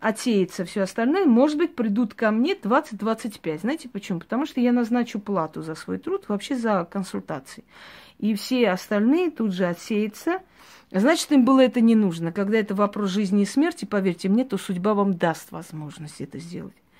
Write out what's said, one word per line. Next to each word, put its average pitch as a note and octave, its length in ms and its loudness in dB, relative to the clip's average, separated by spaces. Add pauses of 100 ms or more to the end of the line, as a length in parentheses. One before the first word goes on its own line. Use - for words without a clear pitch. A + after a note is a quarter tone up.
отсеется G#3 640 0
все G3 180 -4
остальное. B3+ 420 0
Может C#4+ 320 6
быть, D#4+ 180 -2
придут A3+ 400 0
ко A3 160 0
мне B3+ 240 2
двадцать, B3 440 -2
двадцать A3 420 -4
пять. D#3 220 -6
Знаете B3+ 260 -4
почему? G3 320 -6
Потому A#3+ 240 -4
что - 160 -4
я A#3+ 120 4
назначу A#3+ 480 0
плату D#3+ 420 -4
за D#3+ 120 -8
свой F#3 240 -6
труд, F#4+ 300 -6
вообще G#3 280 -4
за G#3 340 0
консультации. F#3+ 760 -8 (540)
И G#3+ 160 0
все A#3+ 360 0
остальные A#3 600 2
тут A3+ 220 -2
же F#3 140 0
отсеются. G#3+ 760 -2 (500)
Значит, C4 420 2
им C4 120 8
было C4+ 160 6
это B3+ 220 4
не A3+ 120 6
нужно. E3+ 380 2
Когда G3+ 260 -2
это G#3+ 160 -2
вопрос G3+ 360 0
жизни G3+ 320 2
и - 20 4
смерти, D4+ 400 0
поверьте F#3+ 460 -2
мне, A#3 140 4
то A3+ 120 -6
судьба F#3 380 -2
вам G3 240 0
даст E3+ 340 -2
возможность D3+ 680 -12
это C#3 160 -12
сделать. E3+ 340 -12 (280)